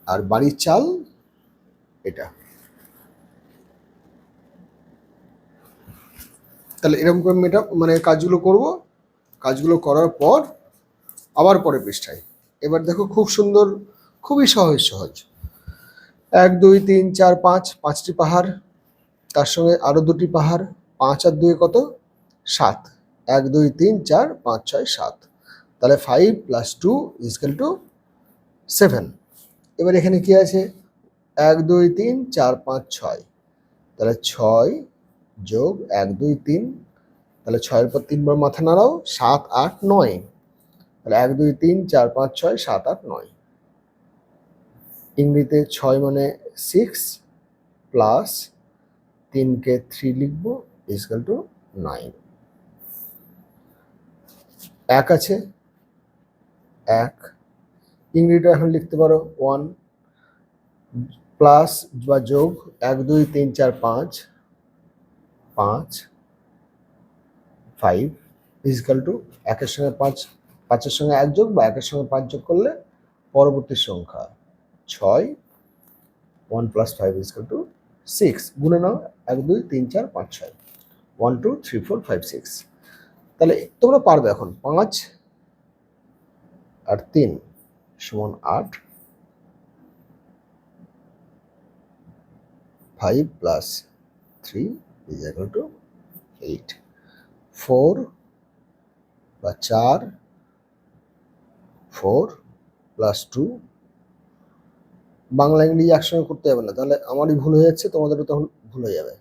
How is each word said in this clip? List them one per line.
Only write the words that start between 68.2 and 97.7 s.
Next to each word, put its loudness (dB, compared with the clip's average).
is -2
equal -2
to -4
একের -6
সঙ্গে -4
পাঁচ, -2
পাঁচের -2
সঙ্গে -2
এক 2
যোগ 2
বা 4
একের -10
সঙ্গে -6
পাঁচ -4
যোগ -12
করলে 0
পরবর্তী 2
সংখ্যা -12
ছয়, 0
ওয়ান -6
প্লাস -2
ফাইভ 0
is -12
equal -16
to -6
সিক্স। 0
গুণে 2
নাও, 0
এক, -2
দুই, 0
তিন, -4
চার, -4
পাঁচ, -12
ছয়, -20
ওয়ান, 0
টু, 0
থ্রি, -10
ফোর, -6
ফাইভ, -6
সিক্স। -16
তাহলে 2
তোমরা 4
পারবে 4
এখন, -10
পাঁচ -2
আর -2
তিন 2
সমান -10
আট, -8
ফাইভ 0
প্লাস -4
থ্রি -10
is -14
equal -12
to -6
এইট, -14
ফোর 2